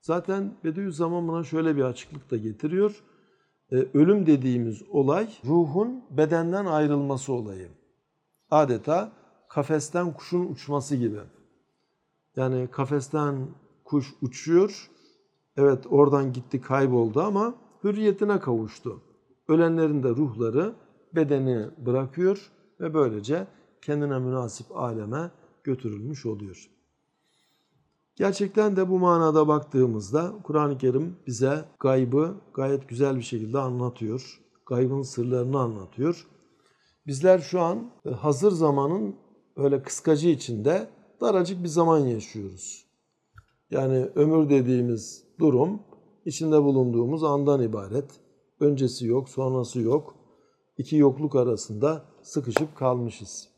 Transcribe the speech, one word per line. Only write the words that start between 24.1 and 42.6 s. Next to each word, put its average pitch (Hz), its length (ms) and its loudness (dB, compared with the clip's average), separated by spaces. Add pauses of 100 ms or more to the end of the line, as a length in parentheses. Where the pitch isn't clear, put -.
münasip 127 580 -6
aleme 120 540 -6 (320)
götürülmüş 127 640 -8
oluyor. 101 440 -10 (1500)
Gerçekten 202 600 0
de 185 140 0
bu 185 100 2
manada 160 480 4
baktığımızda 139 840 0 (100)
Kur'an-ı 147 340 0
Kerim 135 380 0 (120)
bize 131 380 -2 (140)
gaybı 131 560 2 (180)
gayet 135 360 -4
güzel 135 280 0
bir 120 40 -4
şekilde 117 380 -6
anlatıyor. 123 800 -6 (280)
Gaybın 127 340 0
sırlarını 127 580 -2
anlatıyor. 120 680 -4 (800)
Bizler 170 320 4
şu 175 220 -2
an, 208 300 -2 (140)
e, - 40 -4
hazır 143 420 2
zamanın 160 640 0 (400)
öyle 139 280 2
kıskacı 160 460 0
içinde 139 600 0 (320)
daracık 185 420 0
bir 175 40 -4
zaman 165 320 4
yaşıyoruz. 107 840 -6 (840)